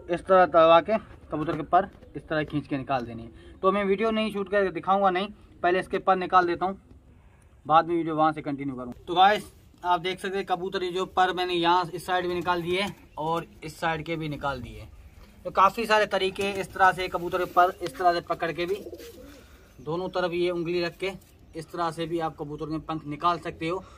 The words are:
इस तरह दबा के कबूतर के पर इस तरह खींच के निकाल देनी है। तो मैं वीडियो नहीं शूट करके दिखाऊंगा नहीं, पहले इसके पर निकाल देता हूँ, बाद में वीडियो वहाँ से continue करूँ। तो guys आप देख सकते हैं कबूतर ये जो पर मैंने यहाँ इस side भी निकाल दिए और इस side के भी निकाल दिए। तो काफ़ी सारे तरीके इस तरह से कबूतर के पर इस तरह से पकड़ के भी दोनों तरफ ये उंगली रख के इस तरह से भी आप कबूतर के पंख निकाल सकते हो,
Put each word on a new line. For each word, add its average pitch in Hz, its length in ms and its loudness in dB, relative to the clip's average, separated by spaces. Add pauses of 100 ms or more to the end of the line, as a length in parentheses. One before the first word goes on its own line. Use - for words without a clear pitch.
इस 170 140 -2
तरह 185 240 6
दबा 165 360 8
के 208 140 0 (340)
कबूतर 151 260 -4
के 156 80 -6
पर 190 240 2 (280)
इस 143 120 -14
तरह 156 160 -2
खींच 143 220 -6
के 151 100 -4
निकाल 131 280 -4
देनी 117 180 -12
है। - 400 -20
तो 190 100 4
मैं 202 120 0
वीडियो 196 280 0
नहीं 220 200 -2
शूट 196 180 -6
करके 196 220 2
दिखाऊंगा 190 380 2
नहीं, 185 180 -2 (340)
पहले 180 180 2
इसके - 200 -4
पर 190 160 2
निकाल 180 300 2
देता 175 200 -2
हूँ, 190 120 -6 (880)
बाद 160 200 6
में 175 80 -2
वीडियो 165 220 -2
वहाँ 156 160 4
से 151 100 -10
continue 139 340 -6
करूँ। 123 180 -10 (120)
तो 175 80 -6
guys 190 380 4 (320)
आप 175 160 2
देख 185 200 -6
सकते 196 160 -4
हैं 196 100 -4
कबूतर 185 360 -4
ये 185 100 -4
जो 185 180 -2
पर 185 240 2
मैंने 180 200 -2
यहाँ 175 320 2
इस 175 200 -12
side 180 200 -2
भी 180 80 -4
निकाल 175 280 -2
दिए 180 240 -2 (320)
और 160 280 -4 (180)
इस 156 140 -14
side 160 260 -4
के 165 120 -6
भी 156 140 -6
निकाल 139 320 -6
दिए। 113 260 -14 (560)
तो 180 80 -8
काफ़ी 196 340 4
सारे 214 220 4
तरीके 190 440 0
इस 190 220 -6
तरह 190 180 6
से 185 180 -4
कबूतर 180 280 -4
के 175 140 -4
पर 185 300 4
इस 170 160 -8
तरह 180 140 4
से 175 120 -2
पकड़ 165 280 -4
के 170 140 -4
भी 196 160 -4 (1000)
दोनों 170 280 -4
तरफ 180 240 -2
ये 175 180 0
उंगली 175 300 -2
रख 165 140 -4
के 190 160 -6 (420)
इस 160 180 -12
तरह 175 180 -4
से 165 160 -8
भी 165 140 -4
आप 156 160 -6
कबूतर 151 300 -10
के 156 140 -6
पंख 156 260 -8
निकाल 160 340 -2
सकते 165 280 -8
हो, 185 140 -4 (160)